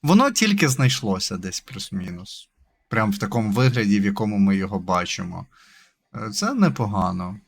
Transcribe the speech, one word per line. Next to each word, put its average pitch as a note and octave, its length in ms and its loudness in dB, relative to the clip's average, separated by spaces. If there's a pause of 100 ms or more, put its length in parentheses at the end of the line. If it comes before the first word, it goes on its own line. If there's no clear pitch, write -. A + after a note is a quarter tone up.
Воно G#3+ 280 6
тільки G3+ 380 2
знайшлося A2+ 680 0
десь F#2 240 -8
плюс-мінус. F#2 880 -10 (380)
Прям A2 240 0
в G2+ 60 -2
такому G#2+ 340 -2
вигляді, A2+ 480 4
в G2 60 2
якому G#2 320 -2
ми G2 180 4
його F#2+ 240 -4
бачимо. F2+ 680 -4 (680)
Е, A2 140 -8
це G#3 240 -2
непогано. G2+ 960 0